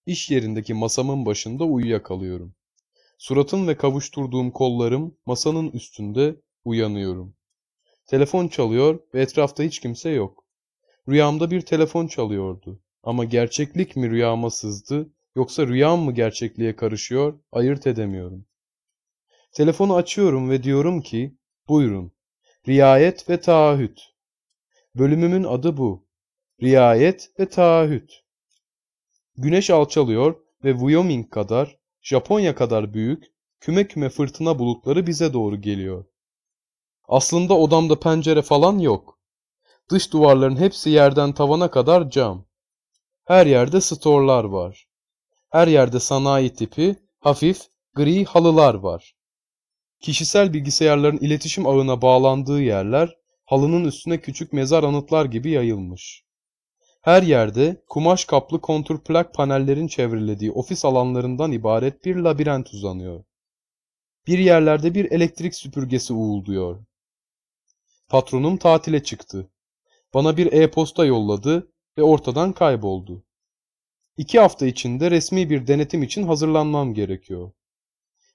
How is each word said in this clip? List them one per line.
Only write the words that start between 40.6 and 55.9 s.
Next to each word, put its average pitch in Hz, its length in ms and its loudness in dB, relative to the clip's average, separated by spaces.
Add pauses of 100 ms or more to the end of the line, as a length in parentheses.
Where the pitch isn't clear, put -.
yerden 143 440 4
tavana 151 380 0
kadar 147 380 2
cam. 107 360 -2 (800)
Her 180 200 6
yerde 143 360 4
storlar 139 600 2
var. 95 440 -8 (600)
Her 165 180 4
yerde 127 320 4
sanayi 135 540 0
tipi, 160 420 -2 (240)
hafif, 147 420 0 (340)
gri 165 300 2
halılar 160 480 4
var. 92 420 -8 (840)
Kişisel 170 540 0
bilgisayarların 147 640 0
iletişim 151 500 -4
ağına 135 340 0
bağlandığı 131 600 2
yerler, 120 540 0 (300)
halının 156 400 0
üstüne 160 360 -6
küçük - 320 -14
mezar 143 300 0
anıtlar 147 420 0
gibi 123 240 -6
yayılmış. 107 760 -4 (800)